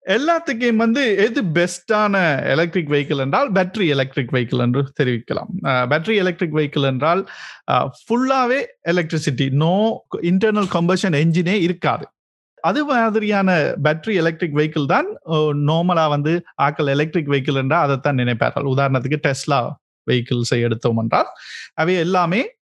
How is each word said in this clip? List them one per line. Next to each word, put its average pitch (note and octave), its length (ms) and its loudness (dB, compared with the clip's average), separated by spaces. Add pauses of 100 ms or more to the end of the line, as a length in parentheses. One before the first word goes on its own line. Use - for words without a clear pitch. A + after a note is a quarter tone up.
எல்லாத்துக்கும் B3+ 680 0
வந்து A3+ 400 2
எது A#3 260 2
பெஸ்டான F3+ 1000 0
எலக்ட்ரிக் D#3 440 0
வெஹிக்கிள் C#3+ 280 0
என்றால் G3 360 0
பேட்டரி F#3 360 0
எலக்ட்ரிக் C3+ 440 -2
வெஹிக்கிள் B2 260 0
என்று B2 340 0 (100)
தெரிவிக்கலாம். - 640 -4
அ, B2+ 200 0
பேட்டரி E3 300 0
எலக்ட்ரிக் F3+ 380 -2
வெஹிக்கிள் D3 280 0
என்றால், C#3+ 460 0 (420)
அ, B2+ 200 0 (180)
ஃபுல்லாவே C4 560 0 (240)
எலக்ட்ரிசிட்டி, D#3+ 600 -2
no F3 460 2 (260)
internal G3 500 2
combustion F3 420 0
engine-ஏ E3 460 2
இருக்காது. E3 480 -2 (520)
அது A3+ 240 0
மாதிரியான G#3 880 2 (100)
பேட்டரி D#3+ 320 0
எலக்ட்ரிக் E3 400 0
வெஹிக்கிள் D3+ 320 0
தான், A#3+ 200 0 (240)
அ, D#3+ 60 0 (160)
நார்மலா D#3+ 560 2
வந்து D3 340 0 (200)
ஆக்கள் D3+ 240 0
எலக்ட்ரிக் D3 420 0
வெஹிக்கிள் C#3 280 0
என்றா C3+ 240 2
அதைத்தான் C#3 360 0
நினைப்பார்கள். A#2+ 480 0
உதாரணத்துக்கு C3+ 680 0
Tesla C3+ 380 -2 (400)
வெஹிக்கிள்ஸை A#2+ 500 0
எடுத்தோம் A#2 360 0
என்றால், A2+ 300 0 (480)
அவை E3 200 0
எல்லாமே F#3 600 0 (160)